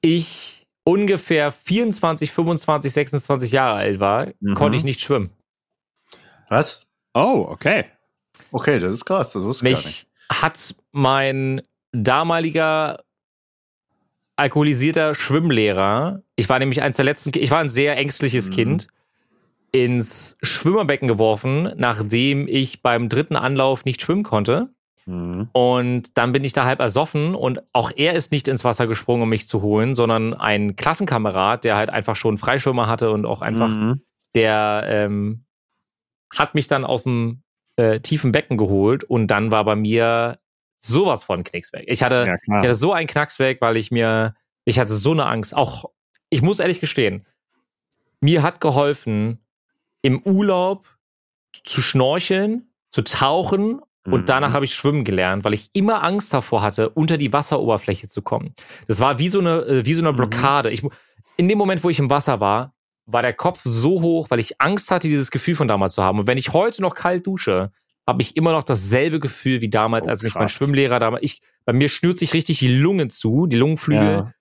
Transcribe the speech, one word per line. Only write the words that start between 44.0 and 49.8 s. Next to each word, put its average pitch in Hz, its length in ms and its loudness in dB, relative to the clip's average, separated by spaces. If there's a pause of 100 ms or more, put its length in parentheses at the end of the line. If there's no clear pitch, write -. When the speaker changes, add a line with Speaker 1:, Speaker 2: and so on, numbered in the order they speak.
Speaker 1:
ich 117 140 2
hatte 110 160 0
so 107 180 0
eine 151 140 0
Angst. 113 300 -4
Auch, - 300 -2 (440)
ich 143 120 2
muss 196 180 2
ehrlich 175 200 -2
gestehen, 107 440 -2 (960)
mir 156 220 4
hat - 180 -2
geholfen, 123 800 0 (640)